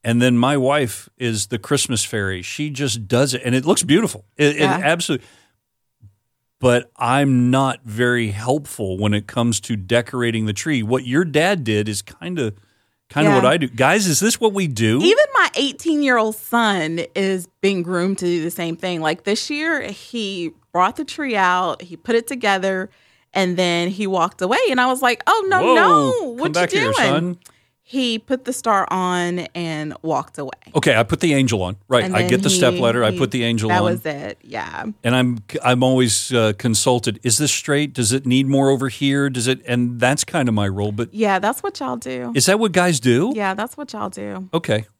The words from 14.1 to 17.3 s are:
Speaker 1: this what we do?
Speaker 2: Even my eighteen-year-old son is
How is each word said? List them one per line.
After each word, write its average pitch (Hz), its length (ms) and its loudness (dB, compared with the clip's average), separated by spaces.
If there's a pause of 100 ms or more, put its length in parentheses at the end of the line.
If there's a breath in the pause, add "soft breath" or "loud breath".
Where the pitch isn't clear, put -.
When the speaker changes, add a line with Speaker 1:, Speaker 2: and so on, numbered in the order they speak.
Speaker 1:
this 220 180 0
what 220 140 2
we 196 140 -2
do? 113 360 2
Speaker 2:
Even 466 220 6 (100)
my 403 200 4
eighteen-year-old 262 800 0
son 185 640 0 (140)
is 190 340 -2 (100)